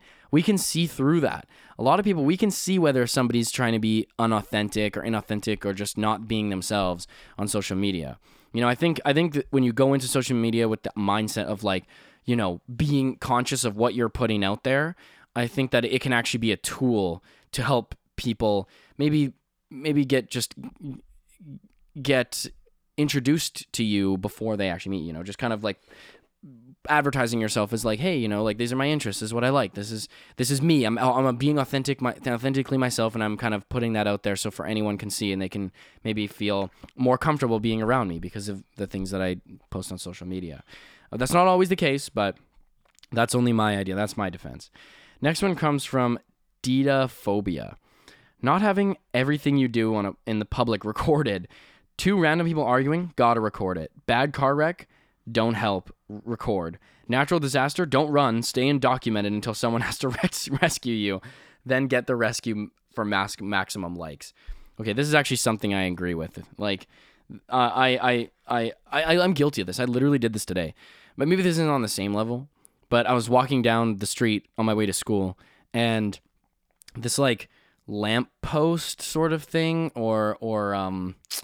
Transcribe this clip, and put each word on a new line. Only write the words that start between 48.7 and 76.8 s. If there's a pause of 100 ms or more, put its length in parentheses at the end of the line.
everything
you
do
on
a, (120)
in
the
public
<laughs>
recorded. (480)
Two
random
people
arguing,
gotta
record
it. (140)
Bad
car
wreck, (420)
don't
help, (160)
r-,
record. (300)
Natural
disaster,
don't
run,
stay
and
document
it
until
someone
<laughs>
has
to
res-, (140)
rescue
you. (440)
Then
get
the
rescue
m-, (220)
for
max-,
maximum
likes." (460)
Okay,
this
is
actually
something
I
agree
with. (160)
Like, (640)
uh,
I,
I, (180)
I, (180)
I,
I,
I'm
guilty
of
this.
I
literally
did
this
today. (440)
But
maybe
this
isn't
on
the
same
level. (400)
But
I
was
walking
down
the
street (100)
on
my
way
to
school, (380)
and (760)